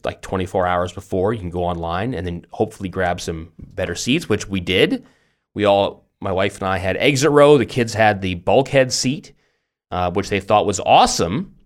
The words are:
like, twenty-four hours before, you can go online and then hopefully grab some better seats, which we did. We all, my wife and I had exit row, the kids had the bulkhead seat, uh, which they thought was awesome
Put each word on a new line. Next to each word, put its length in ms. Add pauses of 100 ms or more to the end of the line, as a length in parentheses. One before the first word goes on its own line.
like, 200
twenty-four 420
hours 260
before, 400
you 80
can 120
go 120
online 520
and 100
then 260
hopefully 380
grab 320
some 380
better 340
seats, 340
which 200
we 120
did. 460 (480)
We 120
all, 420 (140)
my 100
wife 280
and 80
I 120
had 180
exit 320
row, 300
the 80
kids 260
had 280
the 120
bulkhead 580
seat, 420 (580)
uh, 180
which 200
they 100
thought 260
was 140
awesome 760 (120)